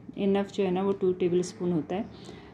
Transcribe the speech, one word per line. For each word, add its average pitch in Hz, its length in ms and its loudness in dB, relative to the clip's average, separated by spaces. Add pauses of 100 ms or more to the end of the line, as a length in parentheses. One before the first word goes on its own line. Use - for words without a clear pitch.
(180)
इनफ 196 340 2
जो 202 120 0
है 185 80 2
ना 185 120 2
वो 196 80 2
टू 190 220 2
टेबल 180 280 2
स्पून 180 300 -2
होता 175 240 0
है। 214 100 -2 (480)